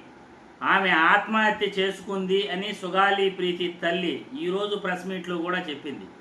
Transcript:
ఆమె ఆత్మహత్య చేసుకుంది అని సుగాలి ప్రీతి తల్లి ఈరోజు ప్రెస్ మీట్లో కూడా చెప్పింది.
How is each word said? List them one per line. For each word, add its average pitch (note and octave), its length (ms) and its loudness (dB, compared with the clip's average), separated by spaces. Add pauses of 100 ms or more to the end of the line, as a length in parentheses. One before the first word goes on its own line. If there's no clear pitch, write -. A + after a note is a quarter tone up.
(640)
ఆమె F#3 260 4
ఆత్మహత్య G#3 800 4
చేసుకుంది F#3+ 840 0
అని F#3+ 320 -4
సుగాలి G3 480 2
ప్రీతి F3+ 540 -2
తల్లి E3+ 420 -2 (140)
ఈరోజు G3+ 360 -2
ప్రెస్ F3+ 320 -4
మీట్లో F3+ 300 -6
కూడా F3+ 220 -2
చెప్పింది. D3+ 460 -8 (160)